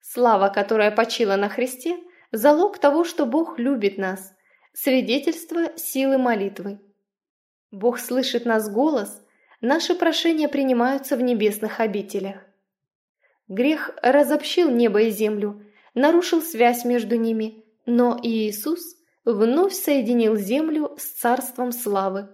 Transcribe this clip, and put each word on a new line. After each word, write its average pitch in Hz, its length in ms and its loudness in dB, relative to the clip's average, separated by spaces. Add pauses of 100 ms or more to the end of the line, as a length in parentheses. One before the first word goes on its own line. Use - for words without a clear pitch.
Слава, 220 480 2
которая 208 420 2
почила 220 460 0
на 202 120 0
Христе, 262 500 -6 (340)
залог 294 460 4
того, 294 260 4
что 320 220 -4
Бог 302 320 -2
любит 233 400 -2
нас, 190 340 -6 (400)
свидетельство 277 1040 -2
силы 269 420 0
молитвы. 202 600 -2 (920)
Бог 220 280 -2
слышит 247 480 -2
нас 214 240 0
голос, 233 520 0 (380)
наши 320 340 0
прошения 330 540 0
принимаются 269 680 0
в 240 60 -2
небесных 214 580 0
обителях. 196 560 -4 (1120)
Грех 269 420 -2 (120)
разобщил 294 680 2
небо 226 320 4
и 226 80 2
землю, 208 540 -4 (300)
нарушил 330 460 4
связь 240 440 0
между 240 320 0
ними, 220 480 -4 (200)
но 240 380 2
Иисус 226 720 -4 (280)
вновь 240 500 2
соединил 233 640 2
землю 294 600 -2
с - 60 -14
царством 254 680 -4
славы. 196 600 -4